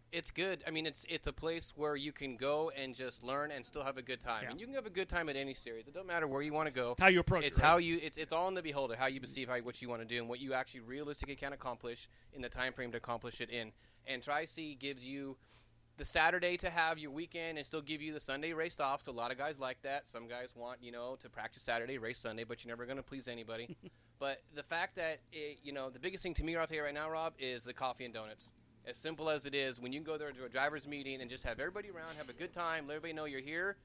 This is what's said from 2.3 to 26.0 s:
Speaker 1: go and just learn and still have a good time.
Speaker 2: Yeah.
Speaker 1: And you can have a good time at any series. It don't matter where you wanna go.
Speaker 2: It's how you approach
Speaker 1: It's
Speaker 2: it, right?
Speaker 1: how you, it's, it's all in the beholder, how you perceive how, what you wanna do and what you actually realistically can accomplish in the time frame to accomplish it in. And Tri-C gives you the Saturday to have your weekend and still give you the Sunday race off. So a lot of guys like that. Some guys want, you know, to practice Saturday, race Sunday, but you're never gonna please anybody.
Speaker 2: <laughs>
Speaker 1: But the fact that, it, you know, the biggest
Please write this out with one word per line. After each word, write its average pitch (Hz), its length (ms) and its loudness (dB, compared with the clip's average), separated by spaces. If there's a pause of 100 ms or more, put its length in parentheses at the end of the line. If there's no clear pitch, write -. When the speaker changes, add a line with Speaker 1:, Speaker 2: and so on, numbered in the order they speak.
Speaker 1:
go 147 400 2
and 131 200 -4
just 123 280 -6
learn 143 280 0
and 131 120 -6
still 143 200 -6
have 135 140 0
a 131 40 -6
good 123 200 -4
time. 113 220 0
Speaker 2:
Yeah. 104 80 -4
Speaker 1:
And 147 80 -8
you 226 60 -8
can 269 80 -10
have 262 140 -2
a - 20 -6
good 180 200 0
time 165 200 2
at 139 60 0
any 139 180 0
series. 113 340 -6
It 143 60 -16
don't 190 140 -8
matter 170 180 4
where 139 160 2
you 151 120 0
wanna 156 180 4
go. 123 220 2
Speaker 2:
It's - 80 4
how 190 80 12
you 180 100 12
approach 170 240 6
Speaker 1:
It's 139 160 6
Speaker 2:
it, - 20 10
right? 151 80 12
Speaker 1:
how 170 80 12
you, 170 240 4
it's, 156 160 -4
it's 156 160 -2
all 175 140 4
in 190 80 0
the 180 80 -2
beholder, 139 320 0
how 131 100 2
you 135 140 2
perceive 131 300 -4
how, 127 100 2
what 120 240 -4
you 120 60 -6
wanna 117 160 -2
do 120 120 0
and 117 120 -2
what 123 100 -2
you 135 140 -2
actually 131 260 0
realistically 139 560 -4
can 139 180 -4
accomplish 123 540 -6 (260)
in 135 80 -8
the 123 80 -4
time 127 240 0
frame 120 180 -4
to 120 60 -4
accomplish 120 440 -4
it 110 100 -4
in. 113 200 -2 (360)
And 127 140 -4
Tri-C 151 580 -2
gives 131 260 -4
you 135 300 -6 (600)
the 147 80 -6
Saturday 175 520 6
to 180 120 0
have 165 300 4
your 151 100 -6
weekend 165 480 -4
and 143 80 -4
still 160 160 -2
give 147 220 -4
you 156 100 -4
the 151 60 -6
Sunday 147 340 -2
race 160 260 0
off. 139 220 2
So 139 100 -6
a - 20 -6
lot 120 180 0
of 127 80 -4
guys 143 200 -2
like 127 220 -2
that. 139 260 -2
Some 117 200 -8
guys 123 280 -6
want, 120 240 -8
you 120 120 -12
know, 123 300 -4
to 117 80 -14
practice - 340 -6
Saturday, 120 340 2
race 113 220 -4
Sunday, 113 240 -4
but 113 200 -8
you're 117 60 -12
never 117 160 -6
gonna 131 180 -4
please 135 240 -8
anybody. 117 540 -6
Speaker 2:
<laughs> 185 80 -16 (280)
Speaker 1:
But 139 260 -2 (120)
the 147 80 -6
fact 170 320 0
that, 160 240 0 (140)
it, 151 280 -6
you 143 120 -6
know, 131 160 -2
the 123 100 -12
biggest 185 240 -4